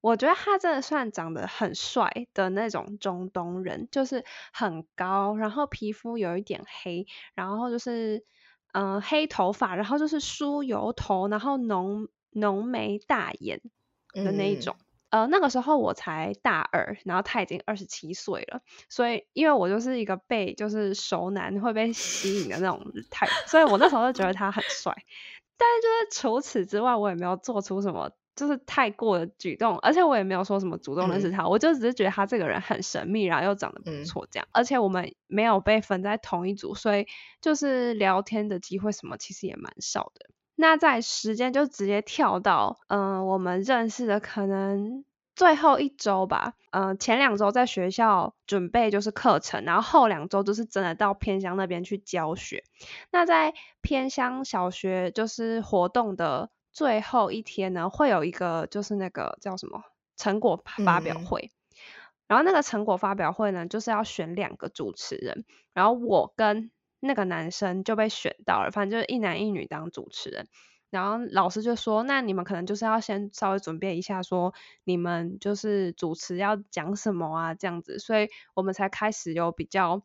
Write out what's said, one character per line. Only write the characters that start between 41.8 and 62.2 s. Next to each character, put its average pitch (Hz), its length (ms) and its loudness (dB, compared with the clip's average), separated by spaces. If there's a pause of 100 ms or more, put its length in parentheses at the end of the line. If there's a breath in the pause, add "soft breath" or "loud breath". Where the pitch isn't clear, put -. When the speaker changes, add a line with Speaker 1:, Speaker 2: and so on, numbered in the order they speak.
Speaker 1:
接 202 160 2
跳 208 380 2
到， 175 480 2
呃， 196 380 0
我 190 140 2
们 180 240 0
认 233 280 2
识 240 160 -4
的 208 140 2
可 202 260 -4
能 196 580 -2 (300)
最 339 220 8
后 294 240 6
一 285 80 0
周 190 400 0
吧， - 260 -2 (160)
呃， 190 240 0
前 220 240 2
两 262 180 4
周 202 140 4
在 247 160 4
学 190 240 0
校 202 460 4 (100)
准 190 240 0
备 226 220 4
就 202 80 2
是 208 100 -2
课 202 300 4
程， - 240 -6
然 170 100 2
后 208 80 4
后 269 240 6
两 165 220 0
周 196 160 0
就 196 100 0
是 226 100 -4
真 196 200 -2
的 165 100 0
到 202 180 2
偏 196 280 -2
乡 185 160 -4
那 190 100 0
边 175 160 -4
去 196 160 -6
教 170 380 -4
学。 - 260 -10 (480 loud breath)
那 349 160 4
在 320 260 4 (280 loud breath)
偏 262 300 -2
乡 262 340 -2
小 185 260 -2
学 185 400 -2
就 220 160 -2
是 226 340 -4
活 185 280 2
动 214 260 0
的 165 360 -2 (220)
最 240 280 2
后 220 320 2
一 220 100 -6
天 190 300 -4
呢， 180 180 -2
会 294 180 2
有 175 160 4
一 175 60 -2
个 170 400 -4
就 202 100 -6
是 208 140 -4
那 190 140 -4
个 - 320 -8
叫 190 160 -8
什 185 100 -12
么 - 160 -12 (340)
成 202 220 0
果 202 240 2 (220)
发 175 160 6
表 165 180 -4
会。 175 220 -6
Speaker 2:
嗯， - 100 -12
嗯。 - 320 -20 (460 loud breath)